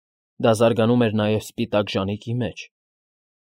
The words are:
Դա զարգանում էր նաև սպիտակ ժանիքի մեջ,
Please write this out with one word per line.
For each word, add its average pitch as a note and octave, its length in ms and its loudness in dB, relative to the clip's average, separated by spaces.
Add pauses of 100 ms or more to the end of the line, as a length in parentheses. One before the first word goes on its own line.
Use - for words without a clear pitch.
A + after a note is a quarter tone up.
(400)
Դա A#2+ 120 4
զարգանում A#2 520 2
էր A2 120 0
նաև G#2+ 240 0
սպիտակ G#2+ 540 -4
ժանիքի G#2 420 -4
մեջ, A#2 300 -6 (920)